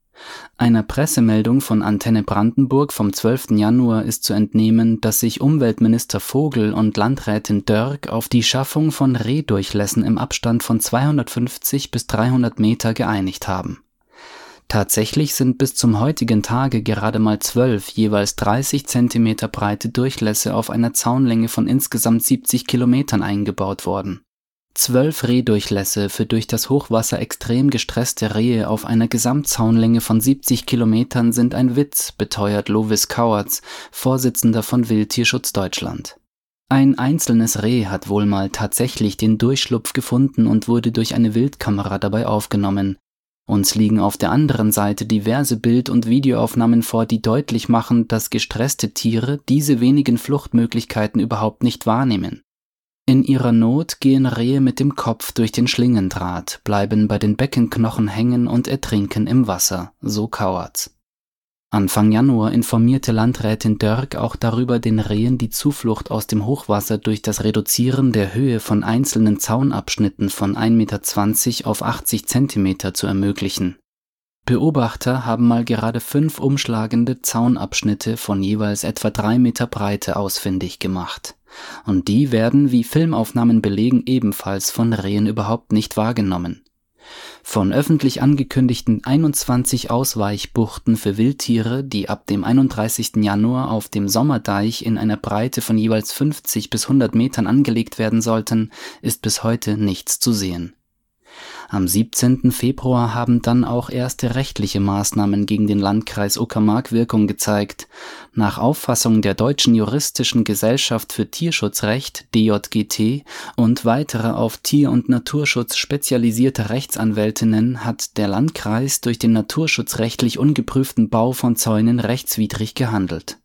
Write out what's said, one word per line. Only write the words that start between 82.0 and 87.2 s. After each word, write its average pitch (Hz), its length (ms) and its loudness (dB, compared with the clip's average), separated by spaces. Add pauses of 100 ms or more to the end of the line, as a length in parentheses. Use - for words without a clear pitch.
die 123 240 2
werden, 123 400 2
wie 120 100 4
Filmaufnahmen 117 800 2
belegen, 110 440 2
ebenfalls 101 680 -2
von 113 200 0
Rehen 104 360 0
überhaupt 110 420 -4
nicht 107 260 0
wahrgenommen. 101 680 -2 (800)